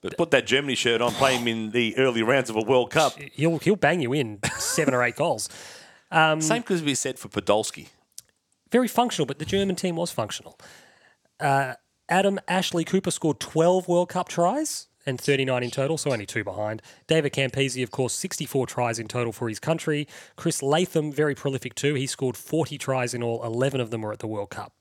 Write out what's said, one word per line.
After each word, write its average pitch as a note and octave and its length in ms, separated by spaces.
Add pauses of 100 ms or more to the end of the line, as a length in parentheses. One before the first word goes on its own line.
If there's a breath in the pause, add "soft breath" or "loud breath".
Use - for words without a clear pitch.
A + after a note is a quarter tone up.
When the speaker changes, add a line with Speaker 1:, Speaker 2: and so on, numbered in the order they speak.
Speaker 1:
But - 160
put E3+ 140
that B2 160
Germany C3+ 280
shirt A#2 280
on, A#2+ 100
play C3 240
him A#2+ 100
in A2+ 260
the A2+ 260
early B2 240
rounds B2 280
of A2 60
a G#2+ 60
World B2 280
Cup. D3 220 (220)
Speaker 2:
He'll, D#3+ 240
he'll G3 180
bang E3 240
you B2 140
in A2 260 (180)
seven C#3+ 360
or B2 100
eight A#2+ 120
goals. C#3+ 320 (640 loud breath)
Um, D#3+ 300
Speaker 1:
Same A3 220
could E3+ 220
be C#3+ 100
said B2+ 240
for G#2 100
Podolski. G#2 600 (840)
Speaker 2:
Very A#3+ 160
functional, G#3+ 380
but C3+ 120
the D#3 60
German G3 320
team F3 200
was E3+ 140
functional. - 480 (800 loud breath)
Uh, C#3 360 (340)
Adam G3 400
Ashley F3+ 360
Cooper F#3+ 280
scored D3+ 260
twelve F3+ 480
World F3 220
Cup F3+ 200
tries A#3 580 (180)
and B2+ 160
thirty-nine C3 420
in A#2+ 80
total, C#3+ 280
so C#3+ 140
only G#2+ 140
two A2 180
behind. G#2+ 360 (280 loud breath)
David D#3 240
Campese, C3 500
of A#2+ 80
course, B2+ 240
sixty-four C#3 520
tries A#2+ 320
in A2 100
total A#2 240
for A#2 160
his G#2+ 100
country. D3+ 480 (300 loud breath)
Chris - 260
Latham, D3+ 500
very C#3+ 220
prolific C3+ 400
too. D3 200
He C3+ 120
scored B2+ 300
forty D3 420
tries B2+ 360
in A#2+ 80
all. A#2 220
Eleven B2 360
of A2+ 100
them A2+ 120
were G#2+ 100
at G#2+ 80
the A#2 80
World G2+ 220
Cup. - 300